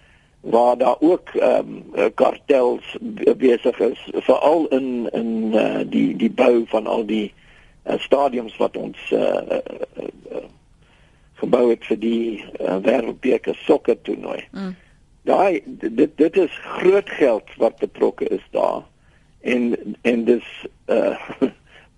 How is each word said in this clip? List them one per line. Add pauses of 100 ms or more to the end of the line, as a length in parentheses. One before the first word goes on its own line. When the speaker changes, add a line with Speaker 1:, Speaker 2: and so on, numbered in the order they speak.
(400)
Speaker 1:
waar
daar
ook,
ehm, (280)
eh,
kartels
be-,
besig
is, (140)
veral
in,
in,
eh,
die,
die
bou
van
al
die, (500)
eh,
stadiums
wat
ons, (140)
eh,
eh, (720)
eh, (960)
gebou
het
vir
die, (140)
eh,
Wêreldbeker
sokkertoernooi.
Speaker 2:
Mm. (480)
Speaker 1:
Daai,
d-,
dit,
dit
is (280)
groot
geld
wat
betrokke
is
daar. (580)
En, (240)
en
dis, (180)
eh, (120)
<laughs> (480)